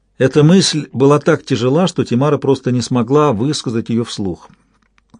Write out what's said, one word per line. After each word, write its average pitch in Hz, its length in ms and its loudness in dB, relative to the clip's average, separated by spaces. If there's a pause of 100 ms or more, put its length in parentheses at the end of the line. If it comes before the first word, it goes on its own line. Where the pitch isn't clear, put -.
(180)
Эта 135 260 2
мысль 160 480 2
была 139 280 2
так 147 260 -2
тяжела, 135 420 0
что 135 160 -4
Тимара 135 340 0
просто 135 340 -2
не 123 100 -2
смогла 127 500 0
высказать 117 580 -4
ее 117 140 -2
вслух. 98 460 -8 (720)